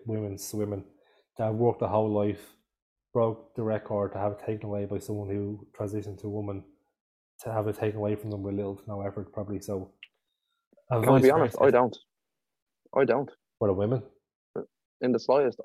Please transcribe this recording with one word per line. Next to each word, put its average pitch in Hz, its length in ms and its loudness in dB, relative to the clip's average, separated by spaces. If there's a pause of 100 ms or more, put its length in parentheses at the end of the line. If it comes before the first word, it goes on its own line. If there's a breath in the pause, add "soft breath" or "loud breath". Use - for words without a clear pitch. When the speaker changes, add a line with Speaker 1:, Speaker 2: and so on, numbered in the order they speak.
Speaker 1:
women's 107 400 -6
swimming, 104 380 -6 (520)
that 110 100 -2
have 110 100 0
worked 117 240 2
their 110 80 0
whole 107 220 2
life, 104 440 -2 (580)
broke 113 440 -2
the 120 80 -4
record, 104 480 -2
to 98 60 -8
have 104 140 -2
it 104 60 -10
taken 107 300 -6
away 101 180 -4
by 101 120 -4
someone 104 300 -8
who 101 380 -6 (100)
transitioned 104 440 -8
to 107 80 -10
a - 20 -6
woman, 101 320 -6 (800)
to 113 120 -8
have 107 140 0
it 107 100 -2
taken 107 220 -2
away 104 160 0
from 107 160 -6
them 98 140 -6
with 101 100 -4
little 98 220 -4
to - 100 -18
no 101 140 -8
effort, 98 320 -8
probably. 101 280 -6
So, 95 300 -6 (960)
Speaker 2:
Can 120 100 2
I - 40 2
Speaker 1:
advice 131 200 8
Speaker 2:
be 131 80 10
Speaker 1:
for 147 40 8
Speaker 2:
honest? 143 220 2
Speaker 1:
experts. 135 100 6
Speaker 2:
I 139 60 8
don't. 123 260 4 (960)
I 135 80 6
don't. 123 260 2 (280)
Speaker 1:
For 113 80 2
the 98 80 4
women? 110 280 0 (960)
Speaker 2:
In 123 120 2
the 117 80 4
slightest. 131 440 2